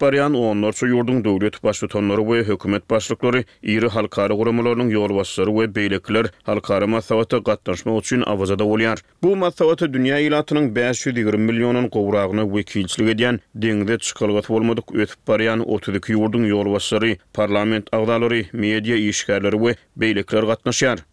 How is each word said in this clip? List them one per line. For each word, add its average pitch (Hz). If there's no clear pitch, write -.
barýan 143
on 110
dörtçi 107
ýurdun 123
döwlet 104
başlyklary 104
we 117
hökümet 98
başlyklary, 120
iri 107
halkara 104
guramalarynyň 117
ýol 104
başçylary 98
we 110
beýlekler 104
halkara 101
maslahaty 113
gatnaşmak 107
üçin 123
awazada 98
bolýar. 110
Bu 190
maslahaty 175
dünýä 135
ilatynyň 151
beş 120
ýüz 131
ýigirme 107
millionyň 120
gowragyny 101
wekilçilik 104
edýän 120
deňze 107
çykalgasy 104
bolmadyk 113
ötüp -
barýan 110
otuz -
iki 98
ýurdun 110
ýol 101
başçylary, 107
parlament 104
agdalary, 117
media 110
işgärleri 101
we 117
beýlekler 107
gatnaşýar. 113